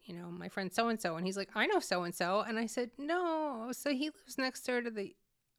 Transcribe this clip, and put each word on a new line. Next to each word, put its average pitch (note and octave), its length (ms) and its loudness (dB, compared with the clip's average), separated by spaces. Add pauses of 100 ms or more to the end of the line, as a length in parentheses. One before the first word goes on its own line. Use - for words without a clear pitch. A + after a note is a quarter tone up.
you F3+ 80 -10
know, F3 160 -10
my F3 180 -8
friend F#3+ 240 -2
so-and-so." A3+ 440 2
And F3 100 -2
he's F#3+ 100 -2
like, G3 180 -4
"I A3 120 4
know G4 120 6
so-and-so." F3+ 640 2
And A3 180 0
I A3+ 80 0
said, A#3+ 320 -2
"No, D#4 760 0
so - 180 -2
he C#4+ 200 2
lives - 280 -12
next C4 280 0
door B3 140 2
to A#3+ 100 -2
the G#3 240 -4 (440)